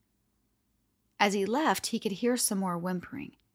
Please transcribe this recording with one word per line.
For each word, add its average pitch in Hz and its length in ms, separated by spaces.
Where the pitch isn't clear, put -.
As 202 140
he 196 140
left, 240 400
he 226 140
could 202 120
hear 240 240
some 208 220
more 180 180
whimpering. 175 600